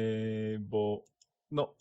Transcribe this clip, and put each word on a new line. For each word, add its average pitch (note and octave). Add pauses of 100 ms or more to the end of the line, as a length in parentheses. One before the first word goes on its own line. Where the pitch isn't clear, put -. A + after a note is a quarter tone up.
(600)
bo, G#2 (460)
no D3